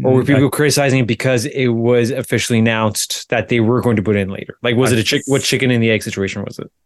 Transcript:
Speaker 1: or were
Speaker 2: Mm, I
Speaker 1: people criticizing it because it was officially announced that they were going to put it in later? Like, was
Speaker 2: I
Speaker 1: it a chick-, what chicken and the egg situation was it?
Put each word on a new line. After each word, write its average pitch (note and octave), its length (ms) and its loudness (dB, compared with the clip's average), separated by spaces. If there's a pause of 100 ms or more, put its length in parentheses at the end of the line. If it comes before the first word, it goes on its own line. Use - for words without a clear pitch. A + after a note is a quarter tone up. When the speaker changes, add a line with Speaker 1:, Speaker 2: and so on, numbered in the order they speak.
Speaker 1:
or C3 80 2
were B2+ 100 4
Speaker 2:
Mm, - 80 0
I C#3+ 40 4
Speaker 1:
people C#3 160 2
criticizing C#3 500 2
it A#2+ 60 0
because A#2+ 400 0
it C3 220 -2
was A#2 420 2
officially B2 480 -2
announced A2 720 -2
that A#2+ 180 0
they A#2+ 120 2
were A2+ 200 2
going A#2 160 2
to G2+ 60 0
put G#2 140 0
it G2+ 40 0
in F#2+ 80 -4
later? - 340 -12
Like, A#2+ 140 0
was A#2+ 160 2
Speaker 2:
I A#2+ 40 2
Speaker 1:
it A2+ 40 2
a G#2+ 40 0
chick-, C#3+ 220 -2
what C3+ 160 0
chicken B2+ 280 0
and A#2+ 120 2
the A2+ 80 2
egg G#2+ 120 2
situation G2+ 420 -6
was - 140 -14
it? - 120 -14 (160)